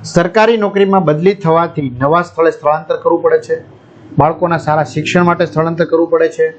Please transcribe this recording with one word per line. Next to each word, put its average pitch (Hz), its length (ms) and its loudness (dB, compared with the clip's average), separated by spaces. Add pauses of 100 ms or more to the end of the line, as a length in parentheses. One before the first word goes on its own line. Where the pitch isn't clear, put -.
સરકારી 214 540 2
નોકરીમાં 196 460 2
બદલી 156 300 2
થવાથી 160 680 -2
નવા 156 220 2
સ્થળે 165 300 0
સ્થળાંતર 156 440 -2
કરવું 165 260 -2
પડે 160 200 2
છે. - 220 -6 (540)
બાળકોના 165 400 0
સારા 151 260 0
શિક્ષણ 156 400 -2
માટે 170 220 2
સ્થળાંતર 160 400 -2
કરવું 165 240 0
પડે 165 200 2
છે. 160 300 -2